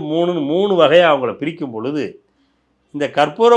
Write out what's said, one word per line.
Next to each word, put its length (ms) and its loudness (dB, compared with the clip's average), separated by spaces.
மூணுன்னு 460 -2
மூணு 280 -2
வகையா 340 4
அவங்கள 280 0
பிரிக்கும் 400 -10
பொழுது 280 -6
இந்த 140 -6
கற்பூர 480 2